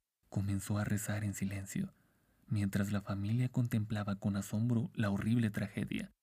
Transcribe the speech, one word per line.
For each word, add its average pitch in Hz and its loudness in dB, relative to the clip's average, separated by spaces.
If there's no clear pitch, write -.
comenzó 98 0
a 104 2
rezar 104 -2
en 101 -2
silencio, 95 -4
mientras 101 2
la 104 0
familia 104 0
contemplaba 107 0
con 101 0
asombro 113 2
la 110 0
horrible 107 4
tragedia, - -4